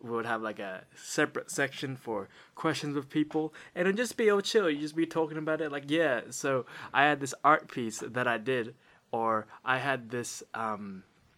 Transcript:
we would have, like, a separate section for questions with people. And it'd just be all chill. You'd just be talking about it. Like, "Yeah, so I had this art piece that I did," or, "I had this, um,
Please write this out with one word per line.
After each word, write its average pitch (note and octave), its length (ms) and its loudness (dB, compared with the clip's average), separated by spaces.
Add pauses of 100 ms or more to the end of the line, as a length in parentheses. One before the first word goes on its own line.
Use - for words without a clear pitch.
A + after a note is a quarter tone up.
we A#2+ 100 -10
would A2+ 140 -2
have, A#2 160 -2
like, G#2+ 180 -6
a F#2+ 260 -10 (100)
separate - 560 -2
section C3+ 460 -4
for G#2 320 -6 (260)
questions D3 400 -2
with C3+ 140 -4
people. D#3 440 -2 (220)
And F3+ 120 0
it'd G3 100 2
just A#3+ 200 -2
be A3 140 6
all G3+ 100 4
chill. G3+ 280 4
You'd D3 120 0
just D3+ 140 -6
be E3 100 2
talking D#3+ 320 -2
about D#3 240 0
it. D#3 100 -2
Like, C#3+ 200 -6
"Yeah, D3+ 380 4
so C3+ 360 0 (280)
I C3+ 100 6
had D3 160 4
this C#3 240 -6
art D3+ 240 6
piece A2+ 320 -6
that A#2+ 280 -2
I A#2 100 2
did," A#2+ 360 -2 (380)
or, A2+ 340 2 (200)
"I B2+ 140 2
had B2 320 -2
this, A#2+ 300 -4 (140)
um, G#2 480 -6 (340)